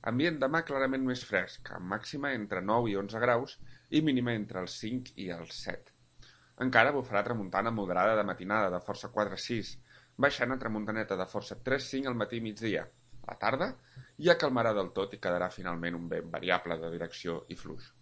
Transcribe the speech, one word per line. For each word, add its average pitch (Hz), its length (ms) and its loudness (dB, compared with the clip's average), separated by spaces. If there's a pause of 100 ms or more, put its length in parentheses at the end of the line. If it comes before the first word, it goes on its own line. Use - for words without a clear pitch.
Ambient 131 320 4
demà 147 240 4
clarament 135 400 2
més 127 240 0
fresc, - 480 0
amb 90 160 -8
màxima 139 440 -4
entre 104 260 -2
nou 110 260 4
i 101 120 0
onze 104 200 -4
graus 123 380 2 (320)
i 151 160 4
mínima 123 320 4
entre 95 240 -4
els 90 220 -8
cinc 127 260 -4 (140)
i - 20 -6 (100)
els 82 280 -12
set. - 280 -8 (760)
Encara 127 300 8
bufarà 113 300 2
tramuntana 104 500 0
moderada 95 400 2
de 107 140 4
matinada, 95 420 0
de 90 140 -2
força 101 300 -6
quatre 101 200 2
a - 60 -8
sis, 110 320 -4 (520)
baixant 131 280 2
a 131 80 -2
tramuntaneta 107 580 -2
de 92 140 -2
força 104 320 -6
tres 131 260 0
cinc 135 160 -2
al 123 140 -2
matí 117 180 -4
i 113 60 -4
migdia. 104 400 -2 (400)
A 98 80 -8
la - 80 -14
tarda 131 280 2 (600)
ja 170 100 8
calmarà 120 380 4
del 92 180 -2
tot 98 180 -2
i 98 120 -14
quedarà 90 260 0
finalment 87 480 -4
un 85 140 -8
vent 82 180 -4
variable 85 480 0
de 82 140 -6
direcció 85 560 -6
i 82 100 -10
fluix. - 320 -10 (100)